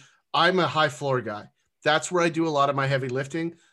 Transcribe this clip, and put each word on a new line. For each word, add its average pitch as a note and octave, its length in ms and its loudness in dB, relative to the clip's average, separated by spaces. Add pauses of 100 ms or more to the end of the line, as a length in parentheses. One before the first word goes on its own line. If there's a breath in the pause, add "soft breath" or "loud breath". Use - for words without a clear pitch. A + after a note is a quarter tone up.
(320 loud breath)
I'm E3+ 280 2
a D#3 80 2
high D#3 200 2
floor C3+ 320 -2
guy. G#2 280 -10 (340)
That's D#3 300 0
where F3 100 2
I E3+ 60 2
do E3 180 0
a D#3 40 0
lot C#3 180 4
of C#3 80 0
my C3+ 100 0
heavy C3+ 220 0
lifting. D3+ 460 -4 (180 soft breath)